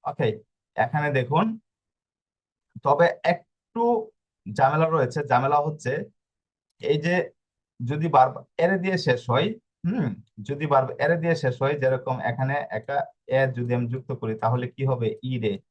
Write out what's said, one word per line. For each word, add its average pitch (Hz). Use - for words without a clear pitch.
ওকে, 135
এখানে 147
দেখুন, 143
তবে 147
একটু -
ঝামেলা 147
রয়েছে। 147
ঝামেলা 135
হচ্ছে 151
এই 151
যে 170
যদি 147
ভার্ব 131
এরে 180
দিয়ে 185
শেষ 127
হয়, 147
হুম, 175
যদি 143
ভার্ব 135
এরে 160
দিয়ে 165
শেষ 127
হয়, 139
যেরকম 131
এখানে 131
একটা -
এ -
যদি 120
আমি 120
যুক্ত 131
করি 110
তাহলে 123
কি 135
হবে, 117
ই -
রে। 107